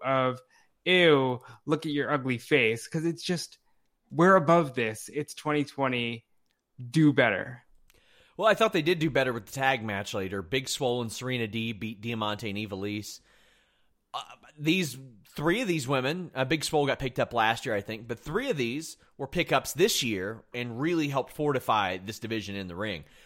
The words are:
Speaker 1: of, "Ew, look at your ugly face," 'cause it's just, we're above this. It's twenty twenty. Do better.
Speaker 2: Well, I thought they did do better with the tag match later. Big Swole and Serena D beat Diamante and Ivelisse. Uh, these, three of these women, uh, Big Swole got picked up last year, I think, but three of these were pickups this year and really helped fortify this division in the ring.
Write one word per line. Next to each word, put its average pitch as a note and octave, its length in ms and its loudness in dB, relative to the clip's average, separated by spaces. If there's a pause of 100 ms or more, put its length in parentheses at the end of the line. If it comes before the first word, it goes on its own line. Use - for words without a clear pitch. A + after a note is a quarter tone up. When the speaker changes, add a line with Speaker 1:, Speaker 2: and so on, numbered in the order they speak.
Speaker 1:
of, B2+ 360 0 (440)
"Ew, D3 560 6 (260)
look D#3 200 0
at D3+ 60 -2
your C#3 180 -2
ugly C3 280 -2
face," A#2 500 2
'cause D#3+ 160 -2
it's E3+ 180 -2
just, - 360 -6 (520)
we're F3+ 260 8
above E3 380 4
this. A2+ 380 -2
It's C#3+ 220 -6
twenty D3+ 300 -2
twenty. A#2+ 600 -2 (680)
Do D3+ 220 6
better. B2 500 2 (760)
Speaker 2:
Well, G#3 120 2
I G#3+ 60 6
thought A3 180 4
they F3 100 2
did E3+ 180 2
do D#3 100 0
better B2+ 240 2
with A2 120 -8
the - 60 -18
tag C3 320 0
match G#2 300 -4
later. G2 260 -4
Big B2+ 280 -4
Swole B2 340 -2
and A2+ 100 -8
Serena B2 340 -4
D A2+ 280 -6
beat G#2 260 -10
Diamante G#2+ 480 -4
and G2+ 100 -6
Ivelisse. G#2 600 -8 (920)
Uh, C3 60 -8 (380)
these, D#3 380 0 (400)
three E3+ 240 0
of B3 80 -2
these D#3+ 180 -2
women, C#3+ 480 -2
uh, C3 120 0
Big D3+ 180 -2
Swole D3 220 2
got C3 120 0
picked C3+ 220 -4
up A#2+ 140 0
last A2+ 320 2
year, A#2 80 0
I G2+ 80 0
think, A2+ 260 -10
but A#2 100 -8
three A3 300 -4
of G#3+ 80 -2
these C3+ 400 -4 (220)
were C#3 80 -8
pickups D#3 480 0
this E3+ 280 2
year G#2+ 400 -4 (120)
and A#2+ 260 -8
really D#3+ 280 0
helped C#3 260 -4
fortify A2+ 640 0
this G2 200 -10
division G#2+ 380 -6
in G2 100 -8
the F2 80 -12
ring. F#2 300 -6 (220)